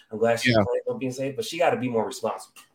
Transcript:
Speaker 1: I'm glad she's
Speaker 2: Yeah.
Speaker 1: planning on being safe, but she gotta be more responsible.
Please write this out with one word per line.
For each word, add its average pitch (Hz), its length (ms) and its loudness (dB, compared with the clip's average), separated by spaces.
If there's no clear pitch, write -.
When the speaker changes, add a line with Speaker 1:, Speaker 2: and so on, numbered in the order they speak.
Speaker 1:
I'm 110 80 -8
glad 113 200 4
she's 123 120 4
Speaker 2:
Yeah. 110 120 6
Speaker 1:
planning 123 260 -2
on 117 100 -4
being 127 140 -4
safe, 135 220 -6
but 117 100 -6
she 165 120 -6
gotta 151 200 4
be 123 120 -4
more 110 160 0
responsible. - 560 -8